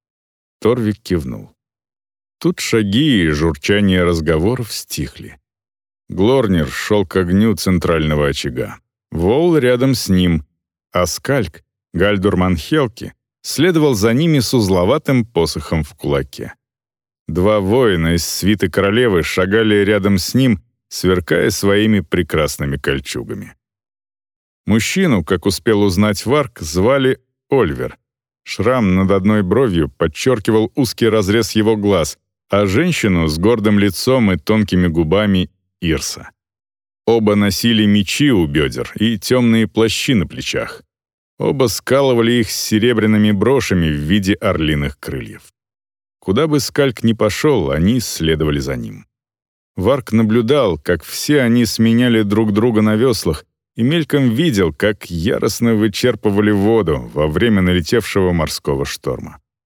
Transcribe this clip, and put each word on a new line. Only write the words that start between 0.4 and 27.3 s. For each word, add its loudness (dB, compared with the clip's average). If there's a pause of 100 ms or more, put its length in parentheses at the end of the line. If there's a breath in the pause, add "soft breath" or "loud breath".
Торвик 0
кивнул. -6 (840)
Тут -2
шаги 0
и 0
журчание 0
разговоров -2
стихли. -12 (680)
Глорнер 2
шел -2
к -6
огню 2
центрального 0
очага. -6 (320)
Вол 2
рядом 2
с -6
ним, 2 (480)
а 0
Скальк, -4 (300)
Гальдурман 2
Хелки, -4 (280)
следовал 2
за 2
ними 2
с -2
узловатым 2
посохом -2
в -14
кулаке. -6 (720)
Два 0
воина 2
из -2
свиты -2
королевы 0
шагали 0
рядом 2
с -6
ним, 2 (280)
сверкая 0
своими 0
прекрасными -4
кольчугами. -10 (1120)
Мужчину, 0
как -2
успел 0
узнать 0
Варк, -2
звали 0 (280)